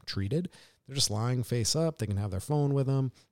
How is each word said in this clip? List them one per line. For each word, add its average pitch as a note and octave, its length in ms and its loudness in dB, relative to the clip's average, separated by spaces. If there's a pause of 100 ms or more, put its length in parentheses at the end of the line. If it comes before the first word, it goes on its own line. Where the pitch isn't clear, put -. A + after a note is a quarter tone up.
treated. C#3 420 -2 (380)
They're C3+ 80 -12
just C3 160 2
lying A#2+ 320 0
face A#2+ 340 0
up. D#3+ 220 0
They A2 80 -2
can G2+ 100 0
have G2+ 140 -2
their F#2+ 100 -2
phone D3 320 2
with C#3 140 2
them. C3+ 260 0 (200)